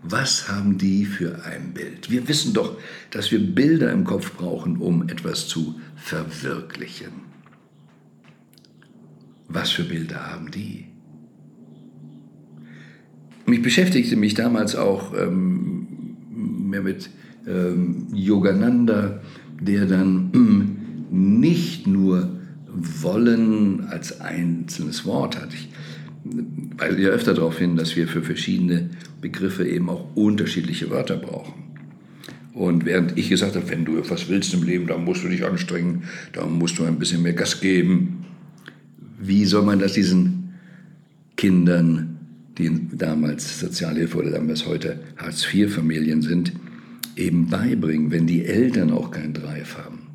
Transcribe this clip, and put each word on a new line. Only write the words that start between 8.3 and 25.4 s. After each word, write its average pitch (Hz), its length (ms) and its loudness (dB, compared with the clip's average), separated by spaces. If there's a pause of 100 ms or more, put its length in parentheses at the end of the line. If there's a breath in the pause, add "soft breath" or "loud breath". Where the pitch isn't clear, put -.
Was 85 220 -4
für 90 120 -2
Bilder 80 480 -6
haben 80 200 -12
die? - 340 -10 (2500 loud breath)
Ich 117 140 6
beschäftigte 123 540 4
mich 104 200 2
damals 113 400 2
auch, 98 420 0
ähm, 92 720 0 (800)
mehr 98 120 -4
mit, 95 280 -4 (380 loud breath)
ähm, 90 680 0
Yogananda, 101 1040 4 (400 loud breath)
der 101 260 2
dann, 92 480 4
ähm, 101 420 6 (360 loud breath)
nicht 120 760 4
nur 95 420 4 (420 loud breath)
Wollen 104 1160 2
als - 340 -10
einzelnes 85 840 -4
Wort - 360 -2